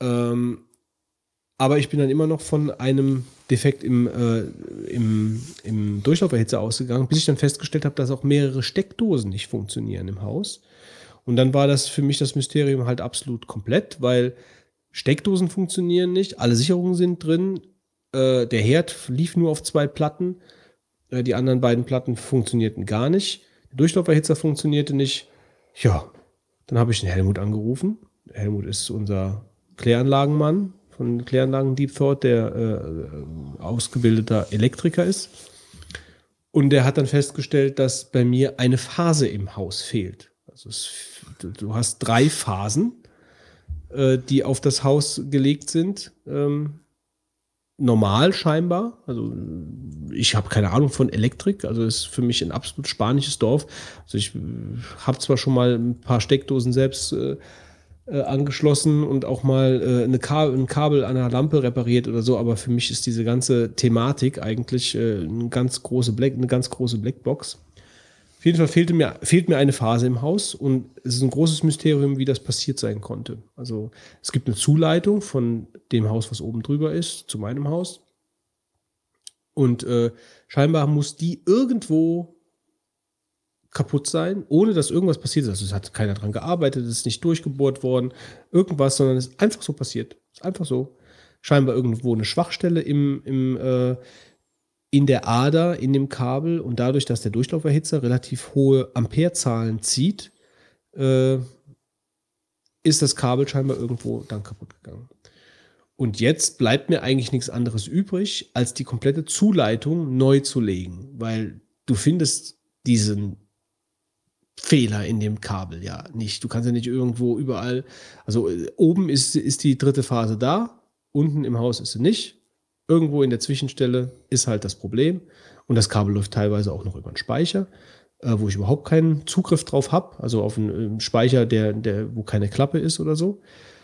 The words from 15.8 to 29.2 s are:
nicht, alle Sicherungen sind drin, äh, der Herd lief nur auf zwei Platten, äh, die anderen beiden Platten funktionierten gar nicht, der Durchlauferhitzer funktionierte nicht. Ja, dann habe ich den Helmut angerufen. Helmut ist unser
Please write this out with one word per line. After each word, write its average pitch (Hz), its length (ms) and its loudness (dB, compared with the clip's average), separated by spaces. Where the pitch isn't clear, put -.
nicht, 196 280 -2
alle 120 160 4
Sicherungen 175 400 2
sind 175 260 0
drin, 175 380 0
äh, 131 340 2
der 117 140 0
Herd 147 360 4
lief 147 280 -2
nur 170 140 4
auf 156 120 -2
zwei 147 240 0
Platten, 180 520 -2
äh, 123 120 -2
die 123 140 0
anderen 131 240 2
beiden 120 240 2
Platten 123 320 -2
funktionierten 110 680 0
gar 110 220 0
nicht, 190 340 0
der - 60 -18
Durchlauferhitzer 160 580 2
funktionierte 147 600 0
nicht. 139 340 -2
Ja, 87 300 2
dann 120 120 -2
habe 120 120 2
ich 110 100 -2
den 98 100 -4
Helmut 95 280 2
angerufen. 110 600 -2
Helmut 104 340 -4
ist - 240 -6
unser 101 540 -4